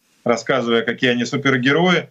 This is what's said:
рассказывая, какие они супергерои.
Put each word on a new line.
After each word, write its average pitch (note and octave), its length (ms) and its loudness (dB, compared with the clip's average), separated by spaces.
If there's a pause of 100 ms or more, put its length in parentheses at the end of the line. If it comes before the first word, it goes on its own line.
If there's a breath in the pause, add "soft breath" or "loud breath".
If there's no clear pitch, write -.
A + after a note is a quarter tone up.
(260)
рассказывая, A#2 560 0
какие A#2+ 300 0
они A#2+ 140 0
супергерои. C#3 840 0